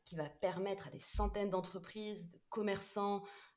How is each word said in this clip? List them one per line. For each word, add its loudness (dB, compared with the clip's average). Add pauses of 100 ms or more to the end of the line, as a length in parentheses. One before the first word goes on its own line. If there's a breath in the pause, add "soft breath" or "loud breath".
qui -10
va -2
permettre 0
à -10
des -10
centaines 2
d'entreprises, -2
de -20 (100)
commerçants, 2 (320 loud breath)